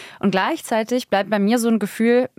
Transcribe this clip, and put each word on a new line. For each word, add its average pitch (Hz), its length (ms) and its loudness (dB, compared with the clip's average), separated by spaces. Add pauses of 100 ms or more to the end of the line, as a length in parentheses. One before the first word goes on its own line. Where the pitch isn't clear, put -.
(200)
Und 196 100 0
gleichzeitig 226 800 -2
bleibt 202 220 0
bei 208 100 0
mir 214 180 2
so 226 80 -2
ein 226 140 2
Gefühl, 233 580 2